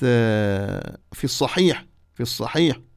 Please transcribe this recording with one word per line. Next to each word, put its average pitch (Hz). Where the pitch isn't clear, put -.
آه، 107
في -
الصحيح، 143
في 120
الصحيح. 135